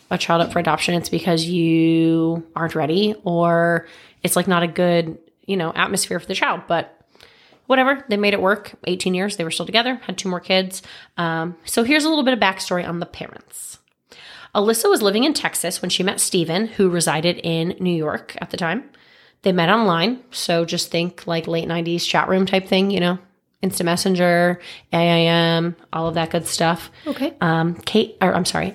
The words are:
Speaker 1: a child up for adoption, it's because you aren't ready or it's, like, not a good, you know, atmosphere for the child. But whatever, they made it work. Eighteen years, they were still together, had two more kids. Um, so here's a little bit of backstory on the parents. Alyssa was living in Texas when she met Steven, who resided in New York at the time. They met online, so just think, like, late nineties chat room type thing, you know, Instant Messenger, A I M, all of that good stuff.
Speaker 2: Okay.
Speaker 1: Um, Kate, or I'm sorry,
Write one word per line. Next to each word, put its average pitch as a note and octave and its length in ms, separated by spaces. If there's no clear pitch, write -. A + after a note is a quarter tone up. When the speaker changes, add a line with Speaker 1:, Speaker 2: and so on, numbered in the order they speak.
Speaker 1:
a F3+ 80
child E3+ 240
up E3+ 100
for - 60
adoption, E3 380
it's E3+ 140
because E3 360
you E3 960
aren't D#3+ 180
ready F3 400
or E3+ 600
it's, F3 120
like, F3+ 120
not F3 160
a F3 40
good, E3+ 520
you G3 120
know, E3 180
atmosphere F#3 440
for - 60
the F#3+ 80
child. G3 340
But - 320
whatever, C4 420
they G#3 80
made G3+ 160
it F#3+ 80
work. G3+ 320
Eighteen F3+ 280
years, G3 240
they E3+ 60
were D#3+ 80
still E3+ 160
together, A#3 280
had F3+ 100
two F#3 120
more F3+ 100
kids. F#3+ 420
Um, E3+ 380
so - 180
here's D4 220
a D#4+ 40
little D4+ 140
bit B3+ 100
of A3 60
backstory F#3+ 480
on E3+ 120
the F3 60
parents. - 720
Alyssa A3+ 340
was D4+ 140
living G#3 220
in D#4 100
Texas - 440
when F3+ 100
she - 120
met F#3+ 180
Steven, F3 480
who G3 220
resided E3+ 540
in E3 360
New F3+ 160
York D#3 460
at - 80
the - 80
time. F#3 260
They F#3+ 80
met F3 180
online, G#3 520
so E3+ 340
just E3+ 240
think, F3 380
like, E3 200
late E3 200
nineties E3+ 380
chat - 220
room F#3+ 200
type F#3+ 200
thing, G3 220
you F#3+ 100
know, F3 200
Instant F#3 240
Messenger, F3 720
A E3+ 40
I E3+ 220
M, E3+ 180
all E3 140
of E3 80
that E3 160
good E3+ 160
stuff. E3+ 420
Speaker 2:
Okay. D4 360
Speaker 1:
Um, E3 340
Kate, - 460
or F#3 120
I'm F3 120
sorry, E3+ 300